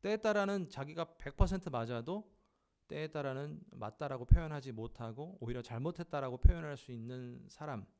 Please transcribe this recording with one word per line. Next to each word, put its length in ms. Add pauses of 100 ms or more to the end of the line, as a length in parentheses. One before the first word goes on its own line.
때에 160
따라는 540
자기가 480
백 180
퍼센트 320
맞아도 580 (640)
때에 200
따라는 520 (120)
맞다라고 520
표현하지 480
못하고 680
오히려 200
잘못했다라고 800
표현할 400
수 140
있는 560
사람, 360 (160)